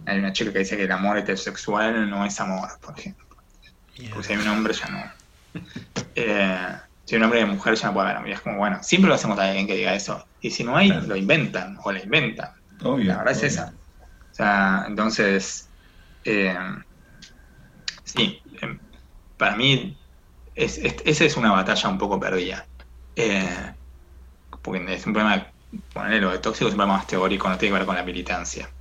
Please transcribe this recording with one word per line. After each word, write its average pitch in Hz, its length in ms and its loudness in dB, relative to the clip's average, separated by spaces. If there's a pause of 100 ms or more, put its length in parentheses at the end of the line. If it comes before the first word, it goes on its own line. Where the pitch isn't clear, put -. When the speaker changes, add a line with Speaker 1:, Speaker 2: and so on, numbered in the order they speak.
Speaker 1:
hay 98 140 0
una 98 120 0
chica 104 220 -2
que 95 60 0
dice 98 180 -2
que 101 60 0
el 95 80 -2
amor 98 260 2
heterosexual 104 920 -2
no 101 160 -2
es 98 140 -4
amor, 95 300 -4 (120)
por - 160 -16
ejemplo. - 280 -14 (720)
Speaker 2:
Mierda. 113 160 -14
Speaker 1:
Porque 107 140 -8
si 104 60 -2
hay 104 60 0
un 107 80 0
hombre, 107 260 2
ya - 140 -6
no. 98 160 -8 (500)
Speaker 2:
<laughs> - 80 -10 (580)
Speaker 1:
Eh, 101 380 2 (480)
si 117 100 -2
hay - 40 4
un 113 60 6
hombre 117 140 6
y 113 40 4
una 101 100 2
mujer, 110 220 2
ya 110 120 -2
no 101 60 0
puede 98 140 2
haber 101 100 -2
amor. 113 120 -8
Y 98 40 -6
es - 80 -8
como, 107 160 -6
bueno, 101 260 0
siempre 185 280 6
vas 120 120 4
a 120 40 -2
encontrar 101 200 2
a - 40 2
alguien 98 160 0
que 101 80 0
diga 92 180 0
eso. - 320 -6 (160)
Y 117 100 -4
si - 120 -4
no 123 120 -2
hay, 196 140 8
Speaker 2:
Claro. - 180 2
Speaker 1:
lo 104 80 -2
inventan 98 680 0
o 101 80 -2
la 92 120 -6
inventan. 117 460 -2 (340)
Speaker 2:
Obvio, 127 220 0
Speaker 1:
La 92 120 2
verdad 117 160 2
es - 60 -2
Speaker 2:
obvio. 147 80 0
Speaker 1:
esa. - 260 -4 (580)
O - 40 -20
sea, 98 520 4
entonces, 104 800 0 (580)
eh, 98 300 2 (1500)
sí, - 380 -2 (200)
em, - 180 -8 (580)
para 101 180 2
mí 135 420 2 (580)
es, - 240 -2
es, - 160 -2 (100)
esa 151 200 4
es 143 120 2
una 113 140 6
batalla 95 380 2
un 95 80 0
poco 101 220 0
perdida. 92 460 -2 (500)
Eh, 95 580 -2 (880)
porque 92 320 -4
es - 120 -6
un 107 80 -2
problema, 104 340 2 (460)
ponele 104 280 0
lo 92 100 2
de 92 80 -2
tóxico, 110 280 0
es 98 60 2
un 101 40 0
problema 98 200 4
más 95 100 -4
teórico, 95 420 0
no 92 80 0
tiene 101 160 2
que 95 60 2
ver 98 60 0
con 92 100 -2
la 87 80 -2
militancia. 87 640 -6 (120)